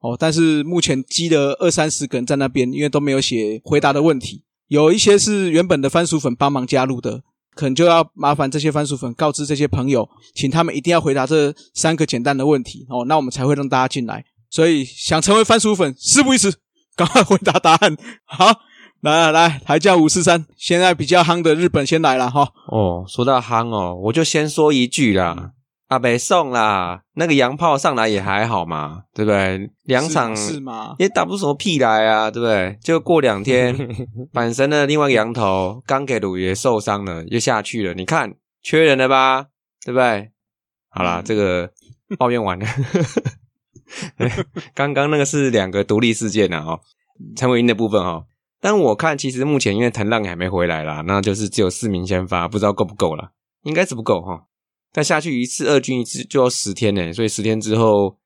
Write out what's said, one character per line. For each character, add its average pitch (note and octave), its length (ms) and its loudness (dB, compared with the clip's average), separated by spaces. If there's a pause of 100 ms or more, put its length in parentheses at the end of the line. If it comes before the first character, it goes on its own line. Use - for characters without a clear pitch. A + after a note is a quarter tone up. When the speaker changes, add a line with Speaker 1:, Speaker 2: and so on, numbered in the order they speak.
Speaker 1:
哦， A#2+ 180 -6
但 D#3+ 140 0
是 D#3 320 2
目 F3 160 0
前 C3+ 240 -2
积 E3 240 -4
了 C#3+ 320 2
二 F3 100 4
三 D#3 180 0
十 D3 180 -4
个 B2+ 120 -4
人 A#2+ 80 -4
在 C#3+ 100 0
那 C3+ 120 0
边， B2+ 240 -2
因 C#3+ 100 -4
为 D3 60 0
都 D3 100 0
没 C#3+ 140 0
有 C3+ 80 2
写 A2 420 -2
回 D3 160 0
答 C#3+ 140 2
的 C#3+ 100 2
问 D#3 160 2
题。 - 240 -14 (240)
有 D3+ 240 4
一 G#3 80 2
些 G3+ 180 6
是 G3+ 340 2
原 E3 160 4
本 E3 140 2
的 C3+ 80 0
番 E3+ 160 2
薯 D#3+ 140 -2
粉 C3 160 -2
帮 C#3+ 160 0
忙 C3 160 -2
加 C3 180 2
入 C3 160 -4
的， A#2 220 -6 (320)
可 D3 120 -4
能 C3 80 0
就 E3 100 4
要 E3 300 4
麻 C#3+ 200 0
烦 C#3 160 -2
这 D3+ 80 -6
些 D3 140 0
番 D3 120 -2
薯 C#3+ 120 -6
粉 A#2+ 180 -8
告 D#3 160 0
知 D3 160 -6
这 D3 80 -2
些 C#3+ 140 0
朋 C3 200 -2
友， A#2+ 200 2 (260)
请 C#3 160 -4
他 E3 140 2
们 D#3+ 100 -4
一 C#3+ 60 -4
定 E3+ 100 -2
要 E3+ 100 4
回 - 140 0
答 C3+ 100 -2
这 D3 300 0 (200)
三 D#3+ 200 0
个 D#3 100 0
简 B2+ 160 -4
单 C#3 160 0
的 C3 100 0
问 D3 160 4
题 - 260 -16
哦， B2 180 -4
那 D3 100 2
我 D3+ 40 4
们 B2+ 100 -6
才 C3 160 -4
会 C#3+ 80 2
让 C#3+ 140 -6
大 C3 100 0
家 C3 80 2
进 B2+ 200 -4
来。 G#2+ 180 -10 (260)
所 D#3+ 160 2
以 D3+ 180 2
想 - 360 -4
成 G3 160 4
为 A3 80 4
番 A3 160 4
薯 G#3+ 140 2
粉， D#3+ 220 -2
事 - 260 2
不 C4 120 4
宜 B3 40 4
迟， F#3+ 140 2 (440)
赶 E3+ 100 2
快 A#3 160 4
回 F#3+ 160 2
答 F#3 200 0
答 E3 160 4
案。 D#3+ 220 2 (280)
好， F#3 220 2 (560)
来， D#3 280 4
来， - 20 0
来， D#3+ 300 4
台 D3+ 160 2
将 F3+ 220 6
五 D#3 80 6
四 F3+ 140 0
三， E3+ 240 2 (100)
现 F3 240 0
在 F#3 140 4
比 D#3+ 100 -4
较 F3 180 4
夯 E3+ 200 0
的 D#3+ 120 4
日 E3+ 140 0
本 C#3+ 180 0
先 D#3+ 140 2
来 C#3 160 2
了 B2 140 0
哈。 C#3+ 200 0 (180)
Speaker 2:
哦， F#2 380 0
说 - 160 -4
到 B2+ 160 2
夯 A#2 300 -2
哦， F#2+ 260 -4 (100)
我 A2 80 0
就 D#3+ 120 2
先 D#3 240 -2
说 D3+ 240 2
一 B2 160 2
句 B2+ 240 0
啦。 F2 400 -2 (360)
啊， C3 100 0
不 B2 180 0
送 E3 320 0
啦， G2+ 540 0 (140)
那 E3 100 -2
个 D#3+ 80 2
洋 C3 200 2
炮 D3+ 220 2
上 C#3 180 0
来 A2+ 140 0
也 G#2 100 0
还 G2 280 -2
好 G2+ 180 -2
嘛， D#2+ 380 -8 (100)
对 G#2+ 140 -2
不 G#2+ 40 2
对？ G2 380 0 (140)
两 C3 260 -2
场 B2+ 260 -2
Speaker 1:
是 G#2+ 180 -4
嘛， - 0 -
是 - 80 -10
嘛。 A2+ 380 -14
Speaker 2:
也 F#3 80 2
打 F#3 160 -2
不 F3 100 -4
出 G3+ 40 -6
什 G3 80 -6
么 C#3+ 80 0
屁 D3+ 260 -2
来 A2 280 4
啊， A2 240 2
对 A2+ 100 -8
不 A#2+ 60 -2
对？ G2+ 360 0
就 D#3+ 160 0
过 D#3+ 220 2
两 G#2+ 240 0
天， B2 320 2 (280)
Speaker 3:
<laughs> B2 280 -16
Speaker 2:
阪 A#2 180 -2
神 C3+ 200 0
的 D3 160 2
另 D3 120 0
外 D3 80 2
一 C3+ 60 2
个 A#2+ 40 4
洋 A2 180 0
投， G2 520 -2
冈 C#3 200 -2
给 B2+ 120 -2
鲁 F#2+ 200 -4
也 F#2 160 -2
受 A2+ 260 0
伤 G2+ 240 -4
了， E2+ 220 -10
又 A2+ 120 -2
下 A2+ 220 0
去 G#2 260 -6
了。 F2+ 60 -4
你 F#2 140 -8
看， B2+ 260 -2 (300)
缺 D#3 200 2
人 C#3+ 140 6
了 C3 100 2
吧？ C3 420 2 (360)
对 B2 80 -8
不 B2 60 0
对？ A2+ 320 0 (580)
好 F2+ 160 -4
啦， F2 160 -2
Speaker 1:
嗯。 F#2+ 60 -12
Speaker 2:
这 A2 80 -2
个 F2+ 360 0 (460)
抱 B2 140 0
怨 A#2+ 120 -2
完 F#2 160 -4
了。 G#2 80 -6 (920)
<laughs> - 1160 -10
刚 C#3+ 200 -2
刚 C#3+ 160 0
那 D3+ 80 2
个 C#3 80 0
是 C#3 240 0
两 G2 200 0
个 G2 140 0
独 G#2 160 0
立 A#2 140 2
事 A2 160 -4
件 G2 200 2
啊， D#2+ 140 -6
哦， D#2+ 160 -8 (560)
陈 B2+ 140 0
伟 A#2+ 100 2
英 A#2+ 60 4
的 A#2 80 4
部 A2 120 -2
分 G#2 140 2
哦。 E2+ 240 -6 (380)
但 G#3 160 2
我 B2+ 160 4
看 D#3 240 -2
其 C#3 120 -4
实 B2+ 140 -4
目 D3 140 0
前 G2+ 180 0
因 A2+ 60 0
为 A#2+ 80 2
藤 G#2 180 -4
浪 A2 140 0
也 F#2+ 80 -6
还 F2 40 -8
没 F2+ 140 -4
回 F2 180 -2
来 D#2+ 180 -4
啦， D2+ 220 -8
那 G2 140 0
就 G2 140 0
是 G#2 160 -4
只 - 100 -4
有 F#2+ 80 2
四 G#2 180 -6
名 F#2 200 -4
先 F#2 200 -2
发， F2 220 -4
不 G#2+ 100 -4
知 G2+ 60 -2
道 G2+ 80 2
够 G2 100 -2
不 G2 120 -6
够 E2+ 200 -2
啦， - 180 -14 (320)
应 D3+ 100 -6
该 F3+ 100 2
是 F3+ 100 -8
不 A2+ 80 -10
够 F#2+ 200 0
哈。 F2 220 -12 (480)
但 D3+ 120 -2
下 D#3 160 0
去 D3 200 -4
一 B2 60 -4
次， C#3+ 220 -6
二 C#3+ 120 4
军 C3 200 -4
一 A#2 40 -4
次 B2 180 -10
就 C3 200 0
要 B2 80 2
十 - 240 -6
天 G2+ 200 0
呢， E2+ 180 -4
所 A2 120 -2
以 A2 40 0
十 G#2+ 140 -6
天 G2 180 -2
之 G#2+ 160 -2
后 G#2 500 2